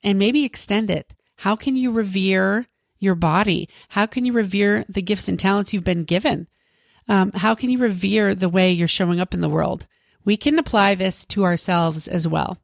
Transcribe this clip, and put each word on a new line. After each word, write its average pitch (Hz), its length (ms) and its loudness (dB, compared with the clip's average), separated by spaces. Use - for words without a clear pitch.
And 202 160 0
maybe 247 280 2
extend 214 440 -4
it. 165 240 -6
How 202 200 -2
can 262 200 -4
you 254 160 0
revere 196 720 0
your 196 160 0
body? 170 560 0
How 208 180 0
can 247 180 -2
you 247 80 0
revere 208 560 2
the 196 140 -4
gifts 190 240 -2
and 185 120 -2
talents 196 360 0
you've 180 80 -2
been 175 220 -2
given? 175 420 -2
Um, 196 260 2
how 208 200 0
can 247 160 -4
you 254 80 0
revere 202 560 0
the 185 160 -2
way 185 220 2
you're 170 160 0
showing 175 320 0
up 185 160 -4
in 175 60 -2
the 160 80 0
world? 151 360 -2
We 208 120 2
can 294 200 2
apply 202 380 2
this 185 300 -4
to - 180 -2
ourselves 170 640 0
as 165 200 -2
well. 160 360 -2